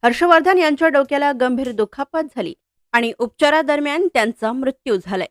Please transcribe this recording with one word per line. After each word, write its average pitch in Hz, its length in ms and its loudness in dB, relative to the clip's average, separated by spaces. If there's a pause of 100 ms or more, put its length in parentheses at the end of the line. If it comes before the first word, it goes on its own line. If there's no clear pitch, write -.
हर्षवर्धन 330 540 4
यांच्या 320 300 2
डोक्याला 285 440 2
गंभीर 254 400 -2
दुखापत 240 500 -4 (140)
झाली 190 180 -6 (380)
आणि 233 280 0
उपचारादरम्यान 294 920 0
त्यांचा 220 380 -2
मृत्यू 262 460 -4
झालाय. 185 340 -4